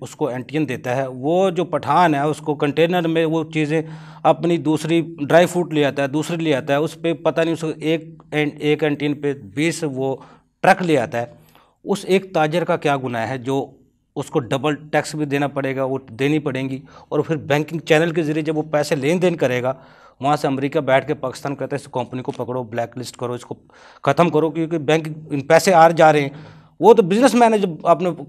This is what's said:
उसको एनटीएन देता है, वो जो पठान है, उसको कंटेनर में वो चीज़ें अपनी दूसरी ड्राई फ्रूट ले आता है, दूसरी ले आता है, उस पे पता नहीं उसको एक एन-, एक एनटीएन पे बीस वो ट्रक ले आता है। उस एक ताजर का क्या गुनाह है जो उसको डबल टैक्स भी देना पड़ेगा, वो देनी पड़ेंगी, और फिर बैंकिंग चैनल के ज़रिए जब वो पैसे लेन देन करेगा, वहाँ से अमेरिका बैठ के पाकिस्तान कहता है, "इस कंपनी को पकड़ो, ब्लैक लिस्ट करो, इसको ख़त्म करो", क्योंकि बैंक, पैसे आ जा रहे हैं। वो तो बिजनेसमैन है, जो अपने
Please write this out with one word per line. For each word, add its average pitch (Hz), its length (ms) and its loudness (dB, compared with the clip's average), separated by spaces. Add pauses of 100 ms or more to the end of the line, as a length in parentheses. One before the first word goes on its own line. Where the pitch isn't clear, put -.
उसको 131 280 -6
एनटीएन 127 360 -4
देता 123 240 -6
है, 131 180 -2
वो 160 420 0
जो 170 140 -4
पठान 147 500 2
है, 143 140 0
उसको 151 260 -4
कंटेनर 160 520 2
में 165 180 2
वो 160 200 -2
चीज़ें 156 400 -2 (400)
अपनी 165 340 2
दूसरी 156 640 0
ड्राई 165 240 6
फ्रूट 170 260 -4
ले 147 120 2
आता 139 180 0
है, 139 60 0
दूसरी 156 280 -4
ले 160 160 0
आता 139 220 0
है, 143 60 2
उस 156 140 -4
पे 165 180 -2
पता 156 300 0
नहीं 165 120 0
उसको 160 120 -6
एक 156 560 -4 (120)
एन-, 151 260 -2
एक 151 240 0
एनटीएन 147 300 -2
पे 143 180 -4
बीस 139 520 -4
वो 135 380 -4 (400)
ट्रक 185 200 6
ले 165 140 2
आता 117 220 0
है। 120 160 -6 (520)
उस 196 200 -4
एक 190 280 0
ताजर 156 300 2
का 170 120 0
क्या 143 200 0
गुनाह 123 260 -4
है 127 160 -6
जो 135 400 -4 (380)
उसको 147 220 -4
डबल 131 360 -2
टैक्स 151 420 -4
भी 151 100 -2
देना 139 220 -2
पड़ेगा, 135 360 -4
वो 131 160 -4 (120)
देनी 139 260 0
पड़ेंगी, 135 440 -6 (300)
और 147 100 0
फिर 160 140 -4
बैंकिंग 151 440 -4
चैनल 160 320 2
के 165 100 -2
ज़रिए 156 200 -2
जब 156 120 -4
वो 156 80 -2
पैसे 156 340 -2
लेन 151 220 0
देन 175 160 2
करेगा, 127 420 -2 (460)
वहाँ 143 140 2
से 147 120 -4
अमेरिका 135 320 -2
बैठ 131 260 2
के 147 80 -4
पाकिस्तान 131 400 -8
कहता 135 220 -6
है, 127 60 -10
"इस - 40 -20
कंपनी 127 360 -8
को 139 100 -8
पकड़ो, 127 320 -6
ब्लैक 117 340 -6
लिस्ट 120 180 -12
करो, 123 180 -8
इसको - 220 -14 (480)
ख़त्म 165 240 4
करो", 156 220 2
क्योंकि 165 280 -4
बैंक, 156 300 0 (400)
पैसे 165 240 6
आ 165 160 8
जा 160 220 6
रहे 151 120 4
हैं। 139 100 -6 (480)
वो 208 140 8
तो 214 80 6
बिजनेसमैन 226 500 4
है, 214 60 2
जो 180 280 -2
अपने 170 300 2 (120)